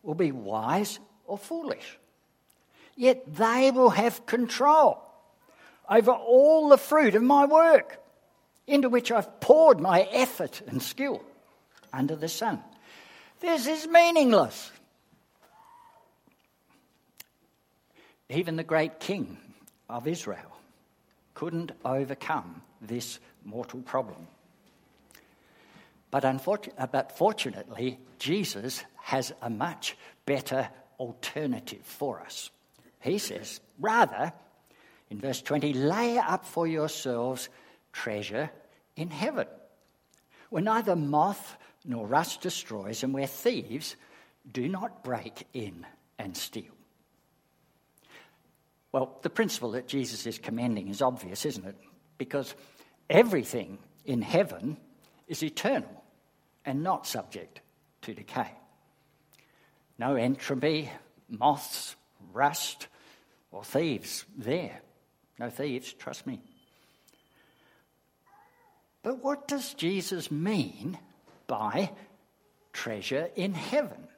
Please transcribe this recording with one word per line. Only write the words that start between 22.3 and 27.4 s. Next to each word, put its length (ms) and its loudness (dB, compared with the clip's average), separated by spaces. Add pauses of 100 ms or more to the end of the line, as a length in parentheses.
this 400 -10 (240)
mortal 380 -12
problem. 460 -6 (1800)
But 120 0
unfortu-, 540 -2
uh, 100 -6
but 300 -4
fortunately, 840 -4 (180)